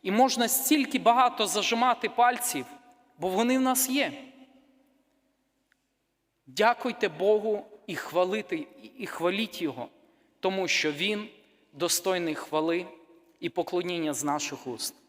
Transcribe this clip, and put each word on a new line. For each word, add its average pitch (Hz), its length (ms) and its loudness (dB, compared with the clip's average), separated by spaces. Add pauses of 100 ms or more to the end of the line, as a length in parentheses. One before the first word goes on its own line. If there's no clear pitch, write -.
І 185 80 -4
можна 240 380 4
стільки 285 500 2
багато 233 480 4
зажимати 233 600 0
пальців, 240 580 2 (520)
бо 175 100 -2
вони 233 300 2
в - 20 2
нас 254 300 0
є. 262 220 0 (2250)
Дякуйте 214 640 0
Богу 202 580 0 (200)
і 185 80 -6
хвалити, 180 720 -2 (320)
і 202 80 -8
хваліть 190 560 -2
Його, 123 260 -6 (520)
тому 190 280 0
що - 240 0
Він 208 360 -4 (440)
достойний 170 600 0
хвали 165 520 -2 (540)
і 170 80 -6
поклоніння 175 680 -2
з 143 100 -6
наших 147 420 -4
уст. 117 280 -8 (140)